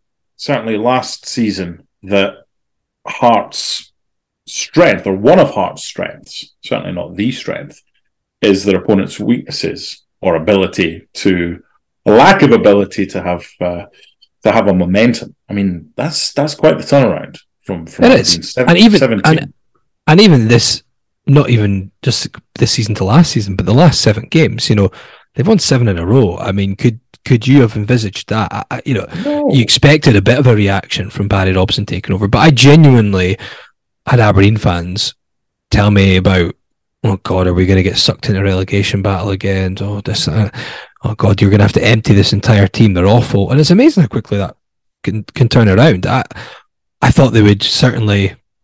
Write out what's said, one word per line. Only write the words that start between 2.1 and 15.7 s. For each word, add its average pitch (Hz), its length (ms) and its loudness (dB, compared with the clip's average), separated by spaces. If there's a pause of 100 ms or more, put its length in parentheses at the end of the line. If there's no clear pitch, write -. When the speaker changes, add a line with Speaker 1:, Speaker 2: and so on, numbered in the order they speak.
Speaker 1:
Hearts' - 840 -4 (540)
strength, 123 600 -2
or 98 80 -2
one 123 240 2
of - 120 2
Hearts' - 340 -6
strengths, - 800 -14
certainly 92 300 -8
not 87 240 -10
the 113 160 -4
strength, - 500 -12 (580)
is 98 240 0
their 95 160 0
opponent's 98 380 -2
weaknesses - 840 -6 (180)
or 90 160 0
ability 87 800 -2
to, 87 480 -2 (440)
a 113 60 4
lack 165 300 4
of 127 100 4
ability 101 540 2
to 92 160 -10
have, 87 240 -6 (140)
uh, 87 260 -6 (560)
to 107 100 2
have 104 160 0
a 95 60 2
momentum. 98 600 0 (140)
I 101 60 -14
mean, 92 420 -6